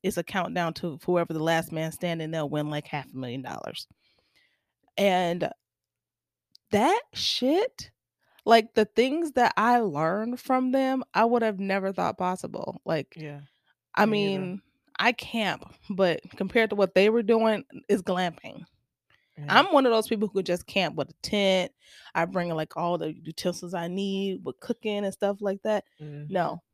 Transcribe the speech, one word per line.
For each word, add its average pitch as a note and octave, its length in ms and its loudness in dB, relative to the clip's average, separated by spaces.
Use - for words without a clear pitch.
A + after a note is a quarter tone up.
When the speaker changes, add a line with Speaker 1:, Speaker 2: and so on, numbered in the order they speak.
Speaker 1:
it's F#3 140 -2
a F3 80 -4
countdown E3+ 500 -2
to E3 300 -8
whoever F3 280 2
the D#3+ 100 -4
last E3 300 0
man D#3+ 200 -4
standing, E3 380 -4
they'll D#3 180 -4
win, D3 220 -2
like, D3+ 160 -6
half C#3+ 260 -8
a C3 40 -12
million C3 260 -8
dollars. - 440 -12
And F3+ 520 2
that D4+ 300 4
shit, - 760 -2
like, A#3 280 6
the G#3+ 120 4
things C#4 460 0
that A#3+ 240 2
I A#3+ 240 4
learned G3+ 600 -2
from B3+ 320 0
them, C4 320 0
I G#3+ 100 6
would A#3 180 4
have G#3 180 0
never F#3+ 320 -2
thought F#3 260 -2
possible. - 680 -6
Like, D#3 320 -2
Speaker 2:
Yeah, D3 240 -14
Speaker 1:
I G#3+ 120 4
Speaker 2:
me G3+ 280 0
either. F#3+ 60 -2
Speaker 1:
mean, F#3 220 -6
I A#3 140 2
camp, G#3+ 520 -4
but F3+ 300 2
compared G#3 340 2
to G3+ 60 -2
what G3 180 2
they G3 160 8
were A#3 120 2
doing, A3 420 2
it's G3+ 140 2
glamping. F3+ 640 -4
Speaker 2:
Yeah. D3 100 -12
Speaker 1:
I'm D4+ 240 6
one C#4 140 6
of A#3 60 6
those A3 160 2
people G#3+ 200 0
who G3 120 -4
could F3+ 60 -4
just F3+ 200 -2
camp E3+ 280 -2
with D#3 160 -4
a - 120 -20
tent. F#3+ 500 2
I E3+ 120 0
bring, F3 280 -4
like, D#3 220 -6
all E3+ 220 -2
the D#3 160 -4
utensils F3 600 -8
I E3+ 140 -4
need G3 560 -4
with - 160 -10
cooking G#3 440 -4
and F#3+ 80 -2
stuff G3+ 280 -2
like G3 220 -4
that. G#3+ 220 -2
Speaker 2:
Mm-hmm. D3 320 -12
Speaker 1:
No. E3+ 300 -2